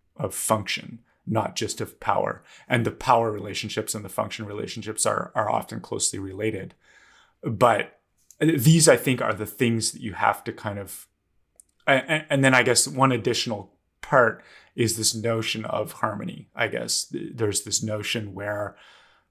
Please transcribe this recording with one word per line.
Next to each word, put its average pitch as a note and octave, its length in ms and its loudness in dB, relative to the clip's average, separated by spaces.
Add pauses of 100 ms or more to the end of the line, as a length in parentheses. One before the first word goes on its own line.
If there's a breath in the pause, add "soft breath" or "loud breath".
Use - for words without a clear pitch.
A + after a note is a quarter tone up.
(160)
of - 180 -6
function, - 640 -2 (260)
not G#2+ 300 -2
just - 240 -6
of - 180 -10
power. - 460 0 (240 loud breath)
And A#2+ 160 2
the - 60 0
power A#2 420 2
relationships G#2 640 -6
and G#2+ 100 -10
the - 60 -12
function G#2+ 360 -6
relationships G#2 600 -6
are, G#2+ 280 -2
are A2 160 0
often A2+ 300 -2
closely - 380 -4
related. G2 560 -6 (680 soft breath)
But A2+ 560 2 (400)
these, D#3 500 6
I C3 80 10
think, B2 260 0
are A2 120 0
the G#2 120 -6
things A#2 460 0
that - 100 -14
you G#2+ 100 -8
have G#2+ 320 0
to A2+ 80 -8
kind G2+ 260 -8
of, - 300 -14 (800)
a-, C#3 80 6
a-, D3+ 340 0
and C#3 160 2
then C3 100 8
I B2 80 8
guess A#2+ 240 4
one C3 260 2
additional A2+ 600 -2 (300)
part A#2+ 420 4 (320 loud breath)
is A2+ 200 0
this A2 180 0
notion A2+ 500 -4
of G#2+ 280 -4
harmony, G#2 600 -6
I A2+ 140 0
guess. - 380 -4
Th-, - 280 -10
there's G#2 280 -2
this - 200 -4
notion G#2+ 520 -6
where G2+ 420 -6 (540 soft breath)